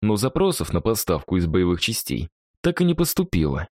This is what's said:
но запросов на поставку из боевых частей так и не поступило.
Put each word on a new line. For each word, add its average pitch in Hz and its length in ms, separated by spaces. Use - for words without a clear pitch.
но 107 140
запросов 131 580
на 85 80
поставку 92 560
из 87 120
боевых 87 320
частей 87 480
так 175 180
и 180 40
не 175 100
поступило. 92 800